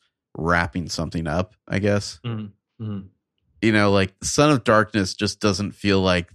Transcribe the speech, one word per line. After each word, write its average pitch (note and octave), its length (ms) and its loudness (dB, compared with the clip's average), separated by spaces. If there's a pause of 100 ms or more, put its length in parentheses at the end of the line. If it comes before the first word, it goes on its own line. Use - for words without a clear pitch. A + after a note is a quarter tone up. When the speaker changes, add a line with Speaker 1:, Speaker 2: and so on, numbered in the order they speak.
(380)
Speaker 1:
wrapping E2+ 520 -2
something D#2+ 380 -6
up, F2+ 280 -4 (140)
I G2+ 100 -4
guess. G2+ 460 -2
Speaker 2:
Mm-hmm. A2 580 -12
Mm-hmm. G2 240 -8 (540)
Speaker 1:
You A2 100 2
know, G#2+ 200 4
like, F#2+ 300 2
Son D3+ 300 2
of C3 120 2
Darkness G#2+ 500 2
just - 260 -4
doesn't G2+ 320 0
feel G2 300 0
like F2+ 340 2